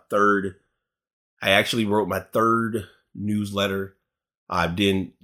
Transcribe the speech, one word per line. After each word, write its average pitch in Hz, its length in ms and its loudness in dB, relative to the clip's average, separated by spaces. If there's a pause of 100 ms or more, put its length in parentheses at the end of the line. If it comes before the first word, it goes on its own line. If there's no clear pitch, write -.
third, 101 460 2 (880)
I 98 100 2
actually 110 340 2
wrote 101 220 0
my 95 140 -2
third 113 640 0 (260)
newsletter. 101 840 -4 (520)
I 87 180 0
didn't, 95 440 0 (120)